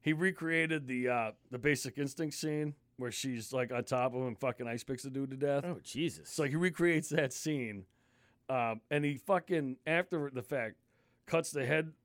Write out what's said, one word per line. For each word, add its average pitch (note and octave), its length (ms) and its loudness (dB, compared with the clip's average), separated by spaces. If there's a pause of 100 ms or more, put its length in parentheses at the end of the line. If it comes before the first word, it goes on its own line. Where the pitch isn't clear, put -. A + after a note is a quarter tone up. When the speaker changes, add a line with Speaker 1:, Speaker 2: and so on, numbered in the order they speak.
Speaker 1:
he D#3 140 0
recreated D#3+ 720 0
the, B2+ 220 0
uh, A#2 220 2 (200)
the B2 80 -6
Basic C#3 400 2
Instinct D3 360 -2
scene D3+ 400 -2 (220)
where B2 160 -4
she's, A#2+ 400 -4
like, B2 180 0
on A#2+ 140 0
top B2+ 300 0
of B2+ 80 0
him B2+ 60 0
and A2 100 -6
fucking B2 280 -2
ice A#2 160 -4
picks C3 200 -6
the C#3 80 -8
dude C3+ 200 -2
to C3+ 60 -8
death. C#3+ 300 2
Speaker 2:
Oh, F3 180 -4
Jesus. - 460 -4
Speaker 1:
So D#3 140 0
he C#3 120 0
recreates E3+ 540 4
that D3 240 2
scene, A#2 500 -4 (640)
um, A#2 320 0 (100)
and D3 140 2
he D3 140 0
fucking, E3 580 2 (100)
after D#3+ 460 0
the B2+ 100 -4
fact, A#2 340 -2 (500)
cuts - 240 2
the C3+ 160 0
head D#3+ 260 2 (120)